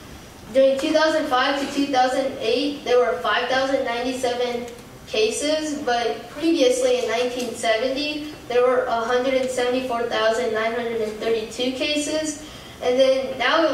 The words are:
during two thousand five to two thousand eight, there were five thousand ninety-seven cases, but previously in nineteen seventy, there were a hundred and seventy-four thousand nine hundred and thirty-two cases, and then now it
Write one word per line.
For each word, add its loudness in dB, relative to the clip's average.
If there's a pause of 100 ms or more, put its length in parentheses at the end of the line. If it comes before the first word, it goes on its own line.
(540)
during 6
two 0
thousand 2
five 0
to -6
two 0
thousand 2
eight, -2
there 4
were 2
five 0
thousand 0
ninety-seven -2 (400)
cases, 0
but -2
previously 2
in 0
nineteen -2
seventy, -2 (140)
there 2
were 4
a 0
hundred 0
and 0
seventy-four -2
thousand 0
nine -2
hundred -4
and -4
thirty-two -2
cases, -2 (380)
and 2
then 2
now 2
it 4